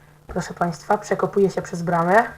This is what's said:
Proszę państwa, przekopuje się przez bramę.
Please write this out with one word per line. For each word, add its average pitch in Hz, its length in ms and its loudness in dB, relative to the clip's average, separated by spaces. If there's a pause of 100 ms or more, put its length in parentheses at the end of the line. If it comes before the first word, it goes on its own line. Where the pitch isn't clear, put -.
(260)
Proszę - 280 -8
państwa, 175 440 -2
przekopuje 190 520 2
się 180 120 -6
przez 175 200 -8
bramę. 175 560 2